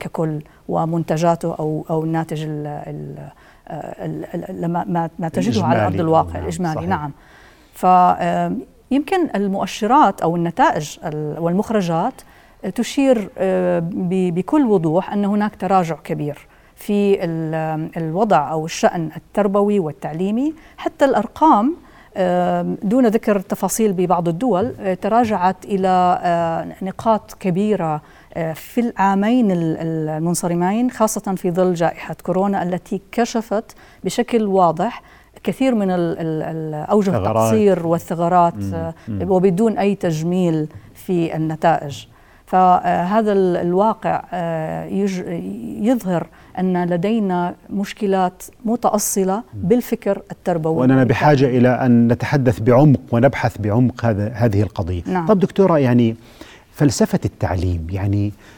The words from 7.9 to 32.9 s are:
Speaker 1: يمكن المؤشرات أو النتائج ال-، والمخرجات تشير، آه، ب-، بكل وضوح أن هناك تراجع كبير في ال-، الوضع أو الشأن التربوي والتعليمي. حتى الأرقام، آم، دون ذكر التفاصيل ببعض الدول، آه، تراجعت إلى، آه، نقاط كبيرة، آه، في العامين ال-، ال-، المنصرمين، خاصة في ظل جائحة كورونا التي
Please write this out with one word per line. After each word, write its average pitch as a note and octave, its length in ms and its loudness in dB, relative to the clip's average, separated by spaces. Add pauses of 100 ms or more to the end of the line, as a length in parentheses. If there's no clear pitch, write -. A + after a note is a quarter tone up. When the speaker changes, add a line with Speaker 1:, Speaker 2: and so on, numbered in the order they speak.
Speaker 1:
يمكن D4+ 440 0
المؤشرات G3+ 840 2
أو E3+ 160 0
النتائج E3+ 680 0
ال-، D3+ 340 -6
والمخرجات F3+ 760 -2 (640)
تشير، B3 640 0
آه، F#3 400 0
ب-، F#3 560 -2
بكل C4+ 320 2
وضوح F3 460 2
أن G3+ 120 -2
هناك G#3 320 -2
تراجع F3+ 480 0
كبير D3+ 340 -6 (380)
في G3+ 480 0
ال-، D#3+ 720 -4
الوضع E3 540 2
أو D#3 140 -2
الشأن E3 520 -2
التربوي G3+ 640 0
والتعليمي. F#3+ 760 -4 (220)
حتى - 280 -2
الأرقام، C4+ 720 2 (400)
آم، F3+ 640 0
دون A#3+ 240 2
ذكر G#3+ 300 2
التفاصيل G3+ 560 -2
ببعض F3 360 0
الدول، G3 520 -2
آه، F#3+ 140 -2
تراجعت G3+ 680 -2
إلى، F#3 580 2
آه، E3+ 440 -2 (160)
نقاط G#3 580 -2
كبيرة، F3+ 640 -2 (320)
آه، D#3+ 180 -6
في - 280 -6
العامين G#3 720 2
ال-، E3 300 0
ال-، D#3+ 280 -4
المنصرمين، F3 800 -2
خاصة G#3 440 -2
في F#3 160 -4
ظل F#3 240 2
جائحة D#3+ 480 -4
كورونا F#3+ 400 0
التي F3 380 -4 (120)